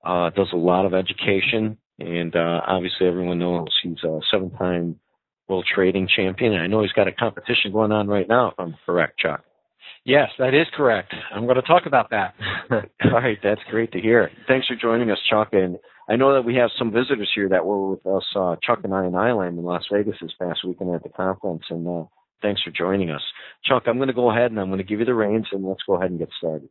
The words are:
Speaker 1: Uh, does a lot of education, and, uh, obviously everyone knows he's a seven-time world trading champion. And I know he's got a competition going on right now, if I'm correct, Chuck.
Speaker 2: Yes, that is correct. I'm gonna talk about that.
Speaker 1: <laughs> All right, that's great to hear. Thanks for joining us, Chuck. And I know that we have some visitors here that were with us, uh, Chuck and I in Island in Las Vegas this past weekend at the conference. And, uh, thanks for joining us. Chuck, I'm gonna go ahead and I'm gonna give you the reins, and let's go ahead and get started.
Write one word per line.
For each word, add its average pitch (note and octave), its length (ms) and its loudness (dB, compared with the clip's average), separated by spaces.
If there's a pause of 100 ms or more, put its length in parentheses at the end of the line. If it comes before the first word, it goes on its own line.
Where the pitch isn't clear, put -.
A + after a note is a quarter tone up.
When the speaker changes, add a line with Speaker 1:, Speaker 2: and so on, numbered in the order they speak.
Speaker 1:
Uh, F2 260 0
does F#2+ 220 0
a F2+ 40 -2
lot F2+ 300 4
of F2+ 80 0
education, G#2 800 0 (220)
and, E2+ 360 -6
uh, E2+ 320 0
obviously F#2 400 0
everyone F2+ 320 0
knows F2 300 -2 (140)
he's E2+ 220 -8
a D#2+ 160 -2 (100)
seven-time F2+ 680 -2 (500)
world F#2 260 -2
trading F#2+ 400 2
champion. G2+ 400 0
And E2+ 80 0
I E2+ 40 -2
know G#2+ 160 2
he's G2 100 -2
got G2 160 4
a F#2 40 -4
competition A2 600 -2
going G#2+ 200 2
on G#2+ 160 0
right G2+ 200 0
now, A#2 200 4
if - 100 -6
I'm E2+ 160 -6 (120)
correct, F2 320 0
Chuck. D2+ 260 -2 (600)
Speaker 2:
Yes, C3 220 4 (100)
that C3 140 2
is D#3 220 4
correct. B2 400 2 (180)
I'm A2 140 -4
gonna B2+ 160 4
talk E3+ 240 4
about C3+ 240 2
that. G2+ 240 -2 (180)
Speaker 1:
<laughs> - 180 -8
All - 400 0
right, A#2 320 2
that's G#2 180 2 (100)
great A2+ 220 0
to F#2+ 80 -4
hear. A2 300 4 (160)
Thanks C3 200 2
for B2 100 -4
joining A#2 340 0
us, F#2+ 80 0 (120)
Chuck. G#2+ 220 4
And F#2 260 2 (320)
I A2+ 60 2
know C#3 180 6
that C3 100 4
we A#2 120 0
have A#2+ 120 4 (100)
some A#2 140 -2
visitors A#2+ 420 0
here G2+ 140 0
that F2+ 160 2
were G2 280 0
with F#2 140 -6
us, F#2+ 180 0 (120)
uh, F2+ 260 0
Chuck A2+ 220 0
and F#2+ 100 -4
I F#2+ 120 0
in F2+ 80 -2
Island F#2+ 440 0
in E2+ 60 -8
Las F2 260 -4
Vegas G2+ 300 0
this E2+ 180 -12
past F2 240 -4
weekend F2+ 320 -6
at E2+ 80 -6
the F2 60 -14
conference. F#2+ 600 -6
And, E2+ 180 -6
uh, E2+ 160 -6 (380)
thanks G2+ 180 -2
for - 100 -8
joining F#2+ 380 -2
us. D2 140 -6 (420)
Chuck, B2+ 220 2
I'm A#2+ 120 2
gonna C3+ 140 -2
go A#2+ 180 2
ahead A#2+ 200 2
and G#2+ 100 -4
I'm F#2+ 80 -2
gonna F#2+ 140 -2
give G#2 160 -4
you A2+ 80 0
the B2 80 0
reins, A2 380 0
and G2 140 -6
let's F#2+ 200 -6
go G2 80 2
ahead F2+ 160 0
and F2 80 -6
get D#2+ 180 -6
started. D#2 340 -6